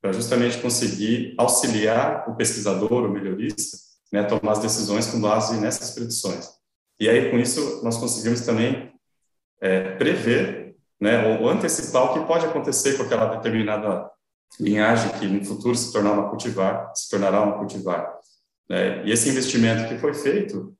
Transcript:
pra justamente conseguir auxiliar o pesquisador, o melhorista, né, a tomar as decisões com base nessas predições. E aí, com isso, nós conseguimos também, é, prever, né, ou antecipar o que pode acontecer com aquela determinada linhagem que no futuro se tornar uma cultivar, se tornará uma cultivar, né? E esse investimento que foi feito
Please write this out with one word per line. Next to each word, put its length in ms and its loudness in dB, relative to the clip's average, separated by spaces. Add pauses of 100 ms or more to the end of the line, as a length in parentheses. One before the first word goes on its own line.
pra 100 0
justamente 460 0
conseguir 760 -2
auxiliar 880 2
o 80 -8
pesquisador, 680 0
o 80 0
melhorista, 640 -4 (340)
né, 100 0
a 40 2
tomar 280 0
as 60 2
decisões 480 0
com 140 -2
base 400 2
nessas 300 -4
predições. 580 -6 (500)
E 100 0
aí, 220 4
com 80 2
isso, 460 -2
nós 140 0
conseguimos 420 -2
também, 500 0 (720)
é, 360 0
prever, 760 0 (240)
né, 400 2
ou 120 2
antecipar 540 2
o 100 0
que 120 -2
pode 200 2
acontecer 500 0
com 60 -2
aquela 240 2
determinada 840 -2 (500)
linhagem 600 2
que 80 -4
no 180 0
futuro 320 -2
se 160 -4
tornar 200 2
uma 180 0
cultivar, 640 -2
se 160 -8
tornará 320 2
uma 160 0
cultivar, 520 -4 (580)
né? 380 -2
E 60 2
esse 160 2
investimento 580 2
que 120 -6
foi 160 0
feito 640 -2